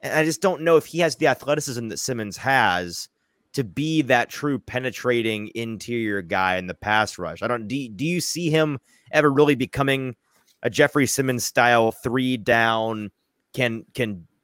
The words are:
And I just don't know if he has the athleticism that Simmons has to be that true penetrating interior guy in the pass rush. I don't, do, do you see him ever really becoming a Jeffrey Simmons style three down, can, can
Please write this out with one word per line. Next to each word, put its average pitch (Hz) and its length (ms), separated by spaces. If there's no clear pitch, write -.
And - 140
I 156 100
just 156 160
don't 180 220
know 165 140
if 151 100
he 165 140
has 165 160
the 156 100
athleticism 131 640
that 85 100
Simmons 110 380
has 90 720
to 139 100
be 147 380
that 123 260
true 143 300
penetrating 117 960
interior 113 680
guy 92 340
in 92 100
the 90 80
pass 107 440
rush. 85 240
I 110 60
don't, 117 180
do, 127 220
do 107 160
you 170 160
see 170 300
him 151 280
ever 151 220
really 147 220
becoming 135 600
a 117 80
Jeffrey 139 360
Simmons 127 380
style 120 460
three 127 460
down, 113 720
can, 113 420
can 104 320